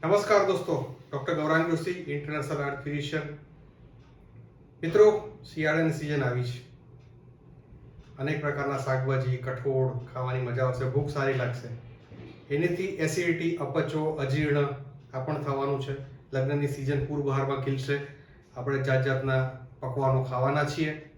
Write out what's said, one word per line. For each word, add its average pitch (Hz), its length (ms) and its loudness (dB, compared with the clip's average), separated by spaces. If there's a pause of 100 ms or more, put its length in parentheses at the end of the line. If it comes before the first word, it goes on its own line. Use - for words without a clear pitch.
નમસ્કાર 202 400 6
દોસ્તો, 170 520 -2 (120)
ડોક્ટર 147 240 -2
ગૌરાંગ 160 340 2
જોશી, 180 380 -2
ઇન્ટરનેશનલ 147 540 -4
હાર્ટ 139 220 -4
ફિઝિશિયન. 147 380 -4 (1600)
મિત્રો, 208 460 6 (240)
શિયાળાની 156 400 2
સિઝન 147 300 -2
આવી 123 200 0
છે. 123 220 -6 (1500)
અનેક 147 240 -2
પ્રકારના 143 360 -2
શાકભાજી, 131 600 0
કઠોળ 131 760 -2
ખાવાની 127 280 -2
મજા 123 240 0
આવશે, 131 200 0
ભૂખ 139 240 0
સારી 135 240 0
લાગશે. 123 340 -2 (880)
એનેથી 175 280 2
એસિડિટી, 165 760 0
અપચો, 156 480 0
અજીર્ણ 147 600 2 (480)
આ 131 60 -4
પણ 151 240 -4
થવાનું 139 380 0
છે. 135 140 -6 (380)
લગ્નની 139 340 2
સિઝન 135 380 0
પૂર 143 160 -4
બહારમાં 135 420 0
ખીલશે. 135 360 0 (560)
આપણે 131 240 -2
જાત 131 260 2
જાતના 131 440 2 (300)
પકવાનો 131 440 2
ખાવાના 135 400 2
છીએ. 151 540 -2